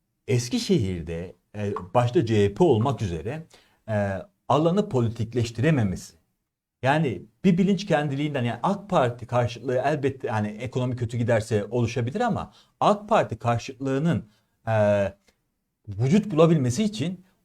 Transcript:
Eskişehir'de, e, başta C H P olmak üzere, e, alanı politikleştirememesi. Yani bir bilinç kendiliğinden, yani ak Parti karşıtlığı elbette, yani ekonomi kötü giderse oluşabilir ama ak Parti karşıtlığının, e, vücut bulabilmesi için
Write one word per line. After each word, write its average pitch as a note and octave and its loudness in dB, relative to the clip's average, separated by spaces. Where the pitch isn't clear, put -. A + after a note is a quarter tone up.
Eskişehir'de, F#2+ -2
e, G#2 -6
başta B2 2
C G#2+ 4
H G2+ 2
P F3+ 4
olmak A2+ 2
üzere, G2 -6
e, G#2 0
alanı E3 2
politikleştirememesi. A#2 0
Yani C#3 0
bir F3 4
bilinç F#3+ 2
kendiliğinden, D3 -2
yani A2+ -4
ak G3 -2
Parti C3 0
karşıtlığı B2 -2
elbette, C#3 -2
yani A2 -2
ekonomi B2 -6
kötü A#2+ -6
giderse A2+ 0
oluşabilir A#2+ -2
ama E3+ -2
ak G#3 0
Parti C3+ 0
karşıtlığının, C3+ -2
e, G#2 2
vücut C3+ 2
bulabilmesi D#3+ 4
için F3+ -6